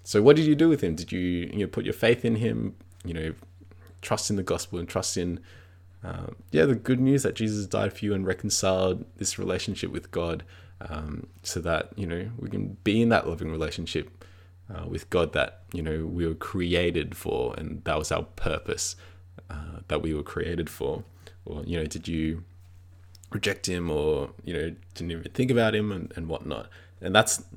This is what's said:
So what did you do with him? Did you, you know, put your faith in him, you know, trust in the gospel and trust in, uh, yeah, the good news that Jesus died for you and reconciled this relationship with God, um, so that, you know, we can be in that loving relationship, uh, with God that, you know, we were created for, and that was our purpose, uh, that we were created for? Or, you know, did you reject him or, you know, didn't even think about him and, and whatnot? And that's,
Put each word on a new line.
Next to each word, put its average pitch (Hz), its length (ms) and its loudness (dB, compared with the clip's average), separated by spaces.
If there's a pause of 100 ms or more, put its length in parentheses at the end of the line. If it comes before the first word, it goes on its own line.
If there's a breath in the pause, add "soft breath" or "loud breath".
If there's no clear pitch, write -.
So - 180 4
what 143 140 12
did 156 100 4
you 151 100 6
do 165 140 6
with 151 120 4
him? 85 140 0
Did 85 160 -8
you, 92 80 -2
you 90 400 -2
know, 95 80 0
put - 160 -4
your 95 120 -2
faith 117 280 4
in 117 120 2
him, 113 400 -2 (280)
you 87 100 -6
know, 80 200 -4 (720)
trust - 240 -2
in 107 60 0
the 95 80 0
gospel 87 360 -2
and 82 80 -6
trust - 300 -2
in, 87 220 -2 (640 soft breath)
uh, 87 240 -10 (240)
yeah, 156 140 6
the 135 100 6
good 123 260 2
news 135 220 4
that - 100 2
Jesus 107 320 0
died 104 260 0
for - 140 -8
you 104 80 2
and 95 120 0
reconciled 95 800 2 (140)
this - 220 -4
relationship 92 520 -4
with - 200 -8
God, 85 320 -2 (360 soft breath)
um, 76 480 -8 (140)
so - 200 -6
that, 82 340 0
you - 100 -4
know, 87 320 -4
we - 120 -8
can 101 340 -4
be 107 180 6
in 117 80 6
that 107 180 6
loving 82 220 -4
relationship, 80 760 -4 (500 soft breath)
uh, 85 140 -8
with 85 220 -8
God 85 240 2
that, - 300 0 (100)
you 87 80 -4
know, 80 240 -2
we 85 220 0
were 80 80 0
created 87 800 0
for, - 400 -2
and - 280 -8
that 78 120 2
was 78 140 -2
our 80 120 0
purpose, - 720 -4 (540 soft breath)
uh, - 380 -10
that 78 140 0
we 80 120 0
were 73 100 -2
created 82 460 -4
for? - 340 -4 (420 soft breath)
Or, - 180 -8
you 87 160 -4
know, 78 60 -2
did 80 220 -8
you 82 360 -2 (880)
reject 101 360 -2
him 87 220 -2
or, 76 400 2 (140)
you 90 100 -6
know, 80 220 -4 (180)
didn't 87 180 -6
even 82 200 -8
think 127 200 2
about 113 240 6
him 107 160 2
and, 90 240 -6
and 82 120 -6
whatnot? 73 420 -6 (320 loud breath)
And 92 140 2
that's, - 280 4 (140)